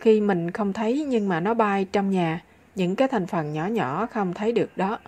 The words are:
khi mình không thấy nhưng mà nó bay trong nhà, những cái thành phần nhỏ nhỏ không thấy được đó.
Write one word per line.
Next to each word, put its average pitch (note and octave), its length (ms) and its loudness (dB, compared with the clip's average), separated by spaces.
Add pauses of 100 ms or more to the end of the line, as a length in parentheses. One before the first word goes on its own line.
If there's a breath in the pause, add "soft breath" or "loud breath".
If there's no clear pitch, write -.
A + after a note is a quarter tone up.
khi A3 200 6
mình F3 300 0
không G3+ 220 -2
thấy A#3 360 -2
nhưng G#3 200 0
mà E3+ 100 0
nó G3+ 140 0
bay G3+ 380 2
trong G3+ 180 0
nhà, F3 320 0 (340 soft breath)
những F#3 200 0
cái C4+ 120 4
thành G#3 200 -2
phần D3+ 260 -4
nhỏ D#3 120 -2
nhỏ F#3 400 -2
không G3 280 -2
thấy G#3+ 180 -2
được G#3+ 260 0
đó. G3 300 -2